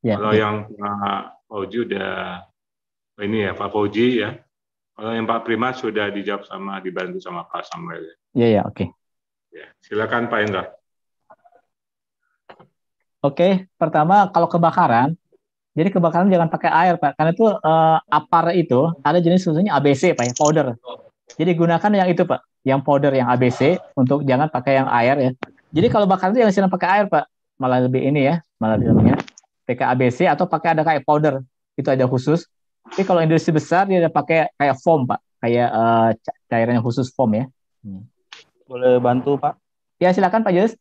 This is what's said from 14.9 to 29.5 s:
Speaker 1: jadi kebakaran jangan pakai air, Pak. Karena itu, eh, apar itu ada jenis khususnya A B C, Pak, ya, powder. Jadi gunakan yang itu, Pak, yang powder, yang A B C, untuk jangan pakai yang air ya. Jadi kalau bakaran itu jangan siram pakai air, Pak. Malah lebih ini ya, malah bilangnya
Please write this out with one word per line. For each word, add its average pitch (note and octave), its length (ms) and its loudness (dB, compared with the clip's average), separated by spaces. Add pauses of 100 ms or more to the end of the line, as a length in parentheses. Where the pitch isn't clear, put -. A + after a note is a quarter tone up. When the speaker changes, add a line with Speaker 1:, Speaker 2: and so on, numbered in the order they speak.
Speaker 1:
jadi E3+ 160 0
kebakaran F3 400 2
jangan E3+ 160 4
pakai D#3+ 240 -2
air, E3+ 320 2
Pak. C#3+ 160 -2
Karena D#3+ 160 2
itu, A3+ 160 2
eh, D#3+ 560 2
apar E3 480 0
itu E3 480 2
ada D#3 160 2
jenis F3 240 4
khususnya F3 320 0
A C#3 80 2
B C#3+ 160 4
C, E3+ 160 2
Pak, A#2+ 80 -4
ya, B2 160 -2
powder. D3 400 0 (560)
Jadi E3+ 240 -2
gunakan E3+ 400 2
yang F#3 160 2
itu, F3+ 80 0
Pak, - 240 -4 (160)
yang C3 160 2
powder, C#3 400 2
yang B2 80 0
A B2 80 2
B B2 160 2
C, C#3 240 0 (240)
untuk C#3 240 2
jangan C#3 240 2
pakai C3+ 320 0
yang C3+ 80 0
air A#2+ 320 2
ya. B2+ 120 0 (440)
Jadi F3 160 2
kalau G#3 160 2
bakaran F#3 240 0
itu A#3 160 2
jangan F#3+ 80 2
siram F#3+ 160 2
pakai F#3 240 -2
air, G#3 160 2
Pak. - 160 0 (320)
Malah B2+ 320 0
lebih C3 160 -2
ini C#3 240 2
ya, E3+ 80 -2 (240)
malah A2 160 0
bilangnya - 400 4 (480)